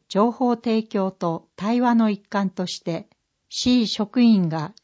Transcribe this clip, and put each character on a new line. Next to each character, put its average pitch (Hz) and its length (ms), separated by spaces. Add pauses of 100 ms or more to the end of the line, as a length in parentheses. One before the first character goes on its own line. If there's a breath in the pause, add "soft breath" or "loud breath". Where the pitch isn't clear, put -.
情 220 240
報 240 220
提 220 300
供 196 260
と 170 360 (100)
対 233 260
話 240 120
の 226 140
一 208 180
環 196 220
と 185 160
し - 160
て、 - 300 (460)
市 247 300
職 214 340
員 214 280
が 160 360